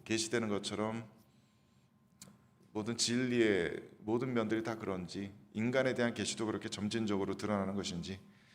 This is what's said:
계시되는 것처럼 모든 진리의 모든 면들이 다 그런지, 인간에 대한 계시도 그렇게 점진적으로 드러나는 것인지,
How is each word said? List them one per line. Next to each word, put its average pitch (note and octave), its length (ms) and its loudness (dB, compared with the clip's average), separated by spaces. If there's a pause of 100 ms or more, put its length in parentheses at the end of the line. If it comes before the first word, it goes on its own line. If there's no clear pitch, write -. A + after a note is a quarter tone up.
계시되는 A2 420 0
것처럼 G#2+ 580 -2 (1700)
모든 G#2+ 240 -2
진리의 A2+ 880 4 (160)
모든 B2+ 340 0
면들이 A2 300 2
다 A2+ 120 -2
그런지, G2 580 -4 (180)
인간에 B2 420 2
대한 A#2+ 200 2
계시도 A#2 320 -2
그렇게 G#2+ 240 -2
점진적으로 G2+ 640 0
드러나는 G2+ 400 -2
것인지, F2+ 420 -6 (380)